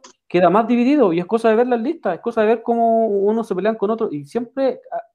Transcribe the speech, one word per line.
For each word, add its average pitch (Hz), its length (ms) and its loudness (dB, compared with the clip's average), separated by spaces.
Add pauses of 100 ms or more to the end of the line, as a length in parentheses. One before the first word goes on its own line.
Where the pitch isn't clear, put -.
(280)
queda 175 240 4
más 214 160 2
dividido 240 440 2
y 165 80 0
es 175 60 -4
cosa 226 240 0
de 220 60 4
ver 240 120 2
las 240 140 -2
listas, 220 340 -4
es 165 60 -12
cosa 226 200 -2
de 214 60 2
ver 226 140 2
cómo 226 460 0
unos 208 400 0
se 196 80 -4
pelean 214 220 -2
con 202 120 -2
otros 226 240 -4
y 147 120 -8
siempre, 247 540 -4 (120)
ah, 170 100 -8 (140)